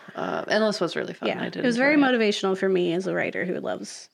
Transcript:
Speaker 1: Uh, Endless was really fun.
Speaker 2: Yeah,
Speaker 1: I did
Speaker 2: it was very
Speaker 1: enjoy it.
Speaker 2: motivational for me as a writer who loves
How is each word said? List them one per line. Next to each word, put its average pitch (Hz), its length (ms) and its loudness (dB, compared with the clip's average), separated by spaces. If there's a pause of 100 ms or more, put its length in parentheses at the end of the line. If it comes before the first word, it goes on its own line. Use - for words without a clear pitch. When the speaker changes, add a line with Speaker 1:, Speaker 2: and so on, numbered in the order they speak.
(140)
Speaker 1:
Uh, - 340 -4
Endless 214 340 2
was 160 140 -2
really - 180 -4
fun. - 160 -4
Speaker 2:
Yeah, - 120 -4
Speaker 1:
I - 60 -4
did 175 160 -4
Speaker 2:
it - 20 0
was 240 120 2
very 277 160 4
Speaker 1:
enjoy 277 140 6
it. 254 120 4
Speaker 2:
motivational 196 380 2
for 190 100 2
me 180 240 2
as 185 140 -2
a 170 80 -2
writer 185 320 -2
who 180 120 -4
loves - 560 -8